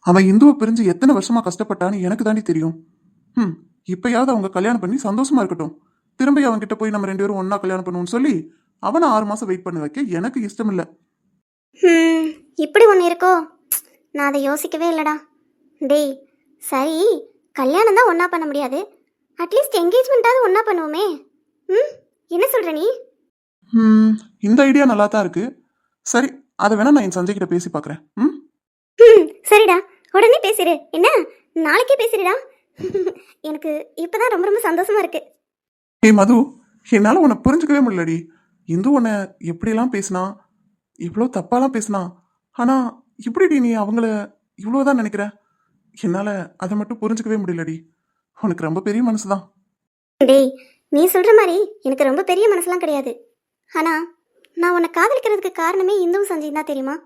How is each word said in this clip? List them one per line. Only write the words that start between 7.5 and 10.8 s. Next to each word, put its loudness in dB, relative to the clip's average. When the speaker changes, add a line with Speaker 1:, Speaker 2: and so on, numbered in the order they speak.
Speaker 1:
கல்யாணம் -6
பண்ணுவோம்னு -6
சொல்லி 0
அவனை 0
ஆறு 0
மாசம் -8
வெயிட் -6
பண்ண -8
வைக்க -8
எனக்கு -6
இஷ்டம் -6
இல்ல. -4